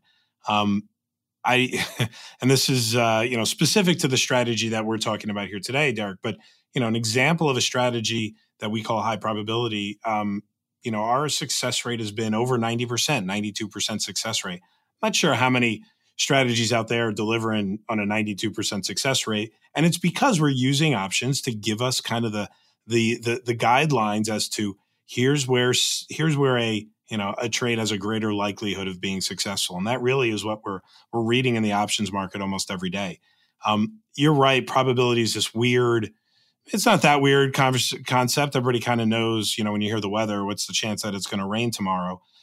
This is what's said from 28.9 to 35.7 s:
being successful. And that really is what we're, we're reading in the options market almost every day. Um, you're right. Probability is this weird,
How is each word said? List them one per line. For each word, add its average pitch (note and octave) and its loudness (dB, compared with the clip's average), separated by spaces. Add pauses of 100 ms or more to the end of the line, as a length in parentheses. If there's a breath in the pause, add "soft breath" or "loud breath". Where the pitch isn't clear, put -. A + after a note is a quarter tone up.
being F#2+ -4
successful. F#2+ -4
And F#2+ -4
that B2 -2
really B2 0
is G#2 -4
what G#2+ -4
we're, G2 -6 (300 soft breath)
we're A#2 -2
reading A#2+ 2
in A2 0
the G#2 2
options G2+ 0
market G2 -4
almost G2 -4
every F#2 -4
day. F#2+ -6 (460)
Um, G#2+ 0 (160)
you're D3+ 4
right. C3+ 4
Probability B2 4
is G#2+ 0
this G#2+ -2
weird, A#2+ 2 (540)